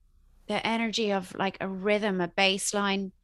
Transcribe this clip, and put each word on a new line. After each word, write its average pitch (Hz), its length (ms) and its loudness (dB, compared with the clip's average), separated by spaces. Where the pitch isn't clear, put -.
the 208 180 -2
energy 226 460 0
of, 190 240 -2
like, 190 240 0
a 190 80 -2
rhythm, 196 520 0
a 175 80 0
bass 196 460 2
line, 196 380 0